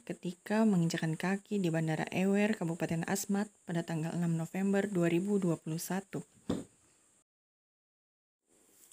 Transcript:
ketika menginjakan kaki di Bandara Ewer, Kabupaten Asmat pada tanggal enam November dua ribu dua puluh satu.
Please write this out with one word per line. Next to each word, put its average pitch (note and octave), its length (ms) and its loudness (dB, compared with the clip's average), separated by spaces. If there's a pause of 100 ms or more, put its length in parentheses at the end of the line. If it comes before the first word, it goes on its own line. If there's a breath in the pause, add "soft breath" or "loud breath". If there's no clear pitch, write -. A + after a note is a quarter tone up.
ketika F3+ 560 -2
menginjakan E3+ 560 2
kaki G3 400 -2
di F3+ 80 2
Bandara D#3+ 400 0
Ewer, G3+ 480 2
Kabupaten E3 480 -2
Asmat G3+ 480 -2 (160)
pada E3+ 160 -2
tanggal E3 320 -4
enam E3+ 240 0
November G3 480 0
dua E3+ 240 2
ribu F#3+ 320 2
dua E3 160 2
puluh D#3+ 160 -6
satu. - 480 -6 (2750)